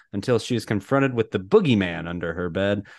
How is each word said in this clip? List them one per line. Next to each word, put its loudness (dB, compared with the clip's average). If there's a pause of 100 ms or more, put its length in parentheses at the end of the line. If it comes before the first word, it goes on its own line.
(140)
until 0
she -2
is -4
confronted 0
with -2
the -2
boogeyman 2
under -6
her -4
bed. -2 (160)